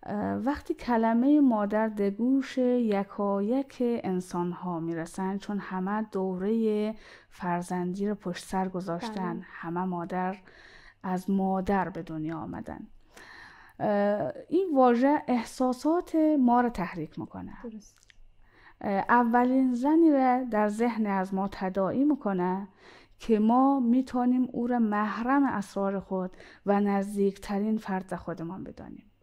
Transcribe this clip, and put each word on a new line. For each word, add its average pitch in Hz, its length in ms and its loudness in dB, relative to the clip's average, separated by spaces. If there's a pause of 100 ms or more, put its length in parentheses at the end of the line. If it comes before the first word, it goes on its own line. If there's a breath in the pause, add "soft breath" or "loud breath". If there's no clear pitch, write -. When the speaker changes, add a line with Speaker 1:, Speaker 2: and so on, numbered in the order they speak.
Speaker 1:
اه، 196 320 -4
وقتی 269 380 -4
کلمهٔ 240 640 2
مادر 214 480 2
به 208 220 0
گوش 254 480 0
یکایک 220 1200 0
انسان‌ها 180 1000 -4
می‌رسن، 170 580 -4
چون 202 220 -6
همه 190 520 -4
دورهٔ 208 840 -2 (340 loud breath)
فرزندی 180 800 -4
رو 214 60 -2
پشت 180 300 -8
سر 190 220 -2
گذاشتن، 185 680 -6
Speaker 2:
بله. 180 160 -8
Speaker 1:
همه 175 340 -6
مادر، 185 540 -4 (640 loud breath)
از 185 260 -4
مادر 190 600 0
به 170 140 -10
دنیا 160 340 -6
آمدن. 220 500 -12 (920 loud breath)
اه، 202 520 0 (180)
این 370 260 0
واژه 262 520 6
احساسات 254 880 0 (240)
ما 240 220 6
رو 240 80 2
تحریک 175 500 -8
می‌کنه. 190 340 -12 (100)
Speaker 2:
درست. 220 340 -16 (840 soft breath)
Speaker 1:
اه، 196 280 0
اولین 247 640 4
زنی 302 380 6
رو 262 400 4
در 214 180 2
ذهن 220 360 0
از 196 280 0
ما 190 180 0
تداعی 190 520 -2
می‌کنه 196 640 0 (520 loud breath)
که 220 200 2
ما 262 400 4
می‌تونیم 247 720 2
او 240 160 -2
را 247 120 0
محرم 214 640 2
اسرار 196 560 -2
خود 185 320 -4 (340 loud breath)
و 202 140 4
نزدیکترین 202 1000 0
فرد 190 380 -6
خودمان 170 480 -10
بدانیم. - 420 -16 (180)